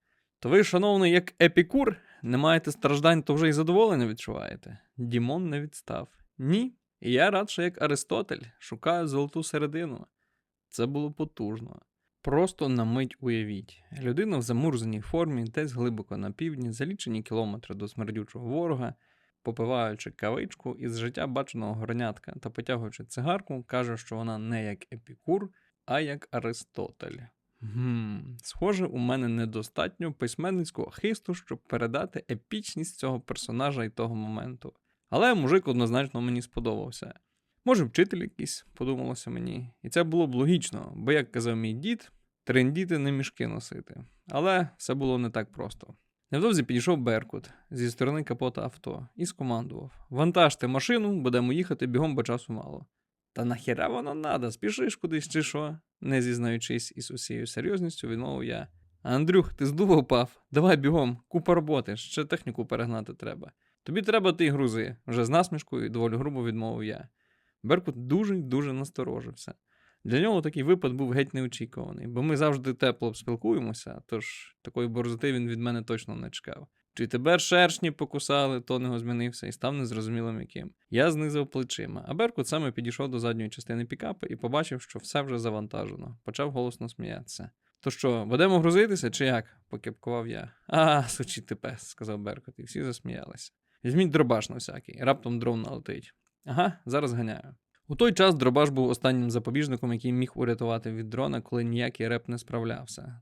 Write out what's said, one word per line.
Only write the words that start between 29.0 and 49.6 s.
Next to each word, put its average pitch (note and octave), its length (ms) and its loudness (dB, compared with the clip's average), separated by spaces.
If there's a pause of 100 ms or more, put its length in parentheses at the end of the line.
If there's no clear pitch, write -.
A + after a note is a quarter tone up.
недостатньо A#2 840 -2
письменницького E3+ 800 -4
хисту, - 420 -4
щоб - 260 -10
передати A#2+ 680 -4
епічність D#3+ 720 -8
цього C3 200 -2
персонажа C3 640 -4
і A2 60 -4
того A2+ 260 -4
моменту. A2 580 -8 (360)
Але A#3+ 240 6
мужик F3 340 4
однозначно B2 540 2
мені B2 200 0
сподобався. A#2 720 -6 (540)
Може, A3+ 160 8
вчитель E3+ 340 2
якийсь, - 560 -8
подумалося B2+ 560 -4
мені. A#2+ 420 -8 (100)
І - 80 -10
це E3+ 140 4
було E3 240 2
б B2+ 80 -2
логічно, C#3+ 600 2
бо, A2 160 0
як C#3+ 200 2
казав A#2 240 -2
мій A2+ 180 -2
дід, G3 380 -6 (320)
«трендіти D3+ 540 2
не C#3 140 0
мішки C3+ 360 -4
носити». - 560 -10 (260)
Але F3 480 0
все - 160 -2
було C3 240 0
не A#2+ 120 0
так A2+ 220 -6
просто. - 440 -12 (360)
Невдовзі E3+ 320 4
підійшов B2 340 2
Беркут A2+ 520 -2 (220)
зі A#2+ 200 -2
сторони C#3 320 0
капота B2 380 -4
авто - 540 -10
і F3 100 -4
скомандував: C3 640 -6 (180)